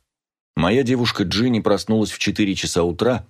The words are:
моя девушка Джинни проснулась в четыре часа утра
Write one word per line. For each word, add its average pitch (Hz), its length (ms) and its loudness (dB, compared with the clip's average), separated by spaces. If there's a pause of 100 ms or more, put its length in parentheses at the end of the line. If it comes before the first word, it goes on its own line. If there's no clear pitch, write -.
(580)
моя 110 260 2
девушка 120 400 0
Джинни 107 380 0
проснулась 104 500 0
в - 80 -10
четыре 98 360 -2
часа 85 280 -2
утра 98 460 0